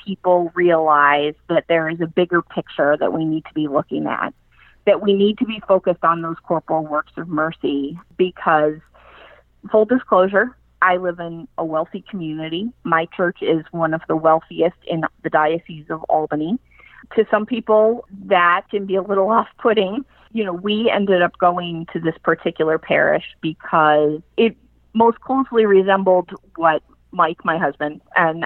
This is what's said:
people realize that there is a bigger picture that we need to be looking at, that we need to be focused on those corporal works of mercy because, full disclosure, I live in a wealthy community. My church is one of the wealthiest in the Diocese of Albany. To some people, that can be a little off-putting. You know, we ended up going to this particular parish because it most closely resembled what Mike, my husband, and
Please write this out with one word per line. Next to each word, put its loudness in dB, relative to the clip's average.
people 0
realize 4
that 0
there 0
is -6
a -2
bigger 0
picture -2
that -2
we -2
need -4
to -20
be -2
looking -4
at, -6
that 4
we 2
need 2
to -2
be -6
focused 0
on 0
those -6
corporal -2
works -6
of -10
mercy -4
because, 0
full 4
disclosure, 0
I 4
live -6
in -12
a -4
wealthy -6
community. -8
My 0
church -2
is -2
one -2
of -4
the 0
wealthiest 0
in -6
the -6
Diocese -2
of -8
Albany. -2
To 2
some 0
people, 2
that 4
can -4
be -2
a 0
little 0
off-putting. 0
You -2
know, -4
we -2
ended 2
up -2
going -2
to -6
this -2
particular 0
parish 0
because 2
it 2
most 2
closely 0
resembled 2
what 0
Mike, -2
my -2
husband, -4
and 0